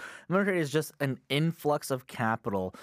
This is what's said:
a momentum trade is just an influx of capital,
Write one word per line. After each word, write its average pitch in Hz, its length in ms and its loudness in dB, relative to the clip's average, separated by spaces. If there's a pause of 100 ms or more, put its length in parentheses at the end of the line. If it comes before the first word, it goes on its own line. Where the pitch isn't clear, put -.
(280)
a 165 40 -2
momentum 196 220 2
trade 175 60 2
is 143 100 0
just 151 300 0
an 131 180 0 (100)
influx 147 640 0
of 127 160 -2
capital, 107 760 0